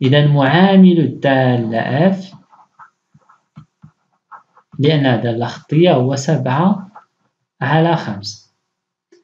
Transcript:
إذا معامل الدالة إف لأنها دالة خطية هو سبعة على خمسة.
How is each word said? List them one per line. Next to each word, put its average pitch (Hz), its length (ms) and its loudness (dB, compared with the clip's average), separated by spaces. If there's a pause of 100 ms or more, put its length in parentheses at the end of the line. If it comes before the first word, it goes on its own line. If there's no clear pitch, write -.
إذا 147 260 2
معامل 175 720 4
الدالة 127 1080 0
إف - 260 -6 (2500)
لأنها 139 360 0
دالة 117 300 -4
خطية 165 480 0
هو 131 220 -2
سبعة 143 760 -4 (720)
على 160 340 0
خمسة. - 540 -12 (760)